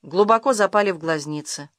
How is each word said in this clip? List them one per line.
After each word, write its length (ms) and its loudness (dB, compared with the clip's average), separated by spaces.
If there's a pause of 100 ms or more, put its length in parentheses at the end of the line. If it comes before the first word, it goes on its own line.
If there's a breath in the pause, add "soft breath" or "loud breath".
глубоко 500 2
запали 380 2
в 80 -6
глазницы. 800 -6